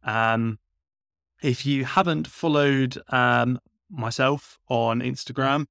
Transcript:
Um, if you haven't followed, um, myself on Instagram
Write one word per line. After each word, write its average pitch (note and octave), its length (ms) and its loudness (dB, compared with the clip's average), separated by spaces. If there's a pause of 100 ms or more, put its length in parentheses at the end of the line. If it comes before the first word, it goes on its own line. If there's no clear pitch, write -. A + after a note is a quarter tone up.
Um, A2+ 560 0 (800)
if C3 240 -2
you C#3 180 0
haven't E3+ 440 0
followed, C#3 720 0 (120)
um, B2 500 2 (300)
myself C3+ 680 -2 (120)
on A#2 320 0
Instagram C3+ 680 -4